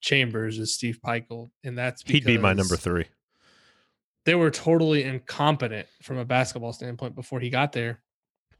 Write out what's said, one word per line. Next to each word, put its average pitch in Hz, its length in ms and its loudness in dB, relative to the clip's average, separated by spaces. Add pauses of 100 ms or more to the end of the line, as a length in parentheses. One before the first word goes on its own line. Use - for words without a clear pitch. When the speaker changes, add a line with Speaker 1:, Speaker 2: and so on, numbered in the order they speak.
Speaker 1:
Chambers 113 580 0
is 107 160 -4
Steve 117 300 -4
Pikiell, 117 460 -6 (140)
and 123 140 -10
that's 123 240 -6
Speaker 2:
He'd 135 220 2
be 117 120 4
my 98 160 4
Speaker 1:
because 95 180 2
Speaker 2:
number 87 100 0
three. 87 260 -2 (1160)
Speaker 1:
they 165 100 4
were 165 160 4
totally 160 540 2
incompetent 131 840 -2 (140)
from 131 160 -8
a 123 60 -6
basketball 123 480 -2
standpoint 123 420 -10
before 127 260 -8
he 123 80 -4
got 135 240 0
there. 117 300 -6 (580)